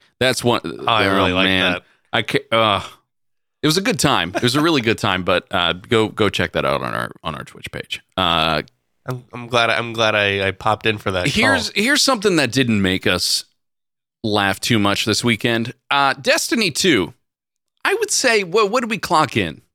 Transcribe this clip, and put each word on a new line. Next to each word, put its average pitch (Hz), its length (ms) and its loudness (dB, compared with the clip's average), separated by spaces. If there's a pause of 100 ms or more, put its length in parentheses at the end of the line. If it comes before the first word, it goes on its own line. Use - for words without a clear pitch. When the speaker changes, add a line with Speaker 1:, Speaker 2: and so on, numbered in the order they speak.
(180)
Speaker 1:
That's 127 260 0
one. 120 200 2
Speaker 2:
Oh, 67 220 -10
I 107 200 2
Speaker 1:
oh, 95 100 2
Speaker 2:
really 92 160 2
like 92 140 2
Speaker 1:
man. 92 260 2
Speaker 2:
that. 87 100 -6 (300)
Speaker 1:
I 113 100 2
ca-, - 300 -4
uh, 110 300 2 (800)
it 143 40 2
was 156 120 2
a 196 40 0
good 208 160 -2
time. 98 360 0
It - 80 -6
was 120 140 0
a 151 40 0
really 156 220 2
good 107 160 0
time, 92 240 0
but, 87 280 0
uh, 87 240 0
go, 110 340 0
go 107 200 0
check 90 240 -2
that 78 120 -2
out 67 180 0
on 60 120 -6
our, 58 160 -4 (120)
on 80 120 -8
our 65 100 -12
Twitch - 280 -18
page. - 280 -12 (160)
Uh, 82 460 2 (440)
Speaker 2:
I'm, 127 260 -10
I'm 120 140 -14
glad, 117 240 2
I'm 117 220 -2
glad 110 220 2
I, 98 340 0
I - 20 -2
popped 107 360 -2
in 107 120 0
for 104 140 -6
that 92 160 0
Speaker 1:
Here's, 214 420 0
Speaker 2:
call. 202 120 -2
Speaker 1:
here's 269 200 2
something 208 340 0
that 131 160 0
didn't 117 300 0
make 92 240 0
us - 380 0 (800)
laugh 104 380 0
too 117 180 2
much 101 280 0
this 107 180 0
weekend. 117 480 0 (180)
Uh, 139 240 2
Destiny 233 560 0
two. 123 440 0 (720)
I 370 100 0
would 440 160 -2
say, 226 340 2
what, 196 260 0
what 247 100 0
did 233 100 -4
we 220 80 -4
clock 156 400 2
in? 82 240 -4 (120)